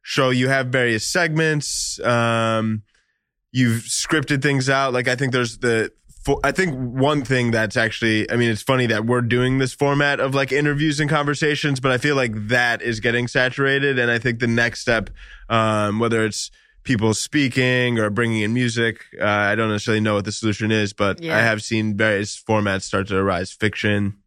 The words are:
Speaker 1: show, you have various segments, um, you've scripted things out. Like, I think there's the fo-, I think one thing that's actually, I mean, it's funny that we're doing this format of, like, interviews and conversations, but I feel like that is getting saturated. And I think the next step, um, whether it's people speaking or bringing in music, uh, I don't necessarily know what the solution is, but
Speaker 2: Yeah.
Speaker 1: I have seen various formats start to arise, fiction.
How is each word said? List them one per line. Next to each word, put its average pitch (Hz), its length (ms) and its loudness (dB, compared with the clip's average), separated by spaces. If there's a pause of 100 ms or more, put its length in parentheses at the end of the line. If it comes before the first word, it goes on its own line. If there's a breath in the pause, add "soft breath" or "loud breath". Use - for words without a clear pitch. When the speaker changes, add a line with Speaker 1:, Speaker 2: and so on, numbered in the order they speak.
Speaker 1:
show, 131 280 0
you 127 180 2
have 135 200 0
various 120 380 0
segments, 156 920 -2
um, 113 840 0 (680)
you've 117 300 2
scripted 143 600 -2
things 139 260 2
out. 135 240 2
Like, 123 160 0
I 127 80 2
think 127 160 -2
there's 123 260 -2
the 113 340 0 (320)
fo-, 139 200 0
I 139 80 2
think 175 220 0
one 131 500 0
thing 123 280 2
that's 110 240 0
actually, 110 540 0
I 117 60 0
mean, 120 140 2
it's 107 120 -4
funny 127 240 2
that 110 200 0
we're 123 160 2
doing 123 360 2
this 131 140 0
format 143 480 2
of, 135 140 0
like, 135 180 0
interviews 147 480 0
and 147 80 2
conversations, 147 720 0
but 131 100 0
I 127 80 2
feel 147 180 0
like 123 160 0 (160)
that 120 340 2
is 110 180 -4
getting 120 280 0
saturated. 139 680 0
And 120 120 0
I 117 80 2
think 117 220 -2
the 123 60 0
next 117 340 0
step, 113 280 0 (400 loud breath)
um, 107 520 0
whether 113 240 2
it's - 260 -6 (340 soft breath)
people 110 300 2
speaking 127 880 0
or 107 100 0
bringing 113 300 0
in 107 120 0
music, 117 520 0 (160)
uh, 92 40 0
I 104 300 2
don't 110 160 0
necessarily 107 300 0
know 107 140 2
what 101 100 0
the 104 80 -6
solution 110 400 -2
is, 104 200 0
but 95 300 -2
Speaker 2:
Yeah. 82 140 -2
Speaker 1:
I 110 40 4
have 110 220 0
seen 110 340 -2
various 107 400 0
formats 101 460 0
start 98 260 -2
to 98 80 -2
arise, 95 360 0
fiction. 104 600 -2 (120)